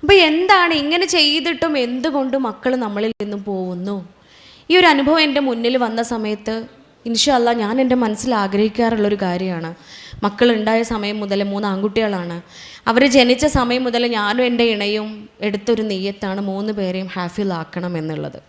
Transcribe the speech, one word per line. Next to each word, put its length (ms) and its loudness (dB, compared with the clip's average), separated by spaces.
അപ്പോൾ 140 6
എന്താണ് 520 4
ഇങ്ങനെ 240 0
ചെയ്തിട്ടും 560 0
എന്തുകൊണ്ട് 500 -2
മക്കൾ 240 -2
നമ്മളിൽ 260 -4
നിന്നും 180 -8
പോകുന്നു? 480 -6
ഈ 100 4
ഒരു 140 6
അനുഭവം 320 2
എൻ്റെ 220 0
മുന്നിൽ 260 -2
വന്ന 140 -4
സമയത്ത് 400 -4
ഇൻഷാ 320 2
അല്ലാ 220 2
ഞാൻ 220 -2
എൻ്റെ 220 4
മനസ്സിൽ 260 -2
ആഗ്രഹിക്കാറുള്ളൊരു 800 0
കാര്യമാണ്, 480 -4
മക്കളുണ്ടായ 560 2
സമയം 320 -4
മുതൽ, 180 -2
മൂന്ന് 220 -4
ആൺകുട്ടികളാണ്, 640 -2
അവർ 120 4
ജനിച്ച 280 4
സമയം 300 0
മുതൽ 160 0
ഞാനും 320 0
എൻ്റെ 240 2
ഇണയും 360 -2
എടുത്തൊരു 440 -2
നിയ്യത്താണ് 500 -4
മൂന്ന് 280 -4
പേരെയും 360 -4
ഹാഫിളാക്കണം 880 -6
എന്നുള്ളത്. 480 -6